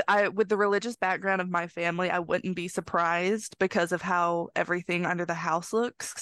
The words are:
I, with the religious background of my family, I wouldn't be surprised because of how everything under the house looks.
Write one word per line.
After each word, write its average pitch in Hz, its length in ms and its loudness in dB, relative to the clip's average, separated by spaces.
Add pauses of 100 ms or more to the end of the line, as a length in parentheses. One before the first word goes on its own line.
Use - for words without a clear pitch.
I, 202 220 4
with 190 200 0
the 208 80 2
religious 202 380 2
background 185 460 0
of 180 80 -4
my 175 180 -2
family, 170 420 -2
I 175 100 2
wouldn't 180 360 0
be 175 120 -4
surprised 175 920 0
because 185 320 2
of 175 100 0
how 175 540 0
everything 175 500 -2
under 175 200 0
the 170 100 -2
house 165 380 -2
looks. 240 480 -2